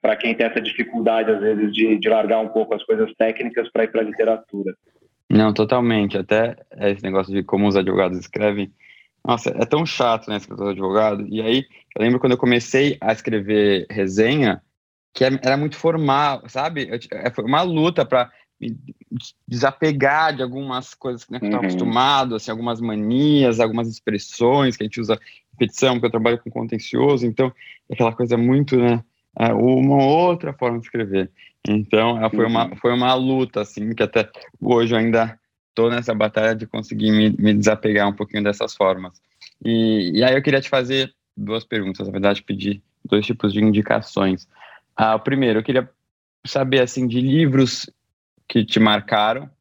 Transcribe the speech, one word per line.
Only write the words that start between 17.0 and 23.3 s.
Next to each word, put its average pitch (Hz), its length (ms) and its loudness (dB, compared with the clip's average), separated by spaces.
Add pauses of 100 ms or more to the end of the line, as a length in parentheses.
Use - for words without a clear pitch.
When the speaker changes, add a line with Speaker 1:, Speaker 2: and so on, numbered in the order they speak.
Speaker 2:
é, 117 220 -6
foi 107 140 -8
uma 143 160 2
luta 165 440 0
pra 123 240 0 (300)
me 117 160 -8 (720)
desapegar 143 880 0
de 131 80 -6
algumas 127 500 -8
coisas, 123 360 -10
né, 123 100 -10
que 110 60 -6
eu 101 60 -2
tava 120 120 -2
Speaker 1:
Uhum. 95 60 0
Speaker 2:
acostumado, 120 680 0
assim, 107 160 -8
algumas 113 300 -6
manias, 120 800 2